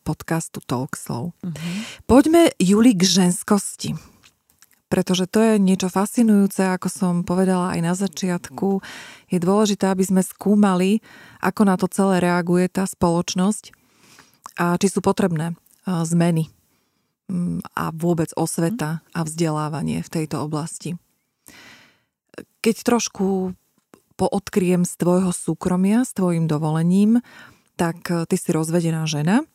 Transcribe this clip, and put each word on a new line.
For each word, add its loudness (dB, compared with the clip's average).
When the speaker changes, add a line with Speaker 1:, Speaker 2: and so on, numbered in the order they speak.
Speaker 1:
podcastu -6
Talk -6
Slow. -10
Speaker 2:
Mhm. -8
Speaker 1:
Poďme, 6
Juli, 4
k 2
ženskosti. 0
Pretože 0
to 0
je 4
niečo 2
fascinujúce, 2
ako -2
som -2
povedala 0
aj -2
na 0
začiatku. -4
Je -4
dôležité, 2
aby 2
sme 2
skúmali, 2
ako -2
na 4
to 0
celé 2
reaguje 2
tá -2
spoločnosť -2
a 0
či 0
sú 0
potrebné, -2
e, -8
zmeny, 0
mm, -6
a -4
vôbec -2
osveta -2
Speaker 2:
Mhm. -20
Speaker 1:
a -8
vzdelávanie -4
v -12
tejto -4
oblasti. -8
Keď 0
trošku -2
poodkriem 0
z -4
tvojho 2
súkromia, 0
s -4
tvojim 0
dovolením, 2
tak, -4
e, 0
ty -2
si -4
rozvedená 0
žena. 0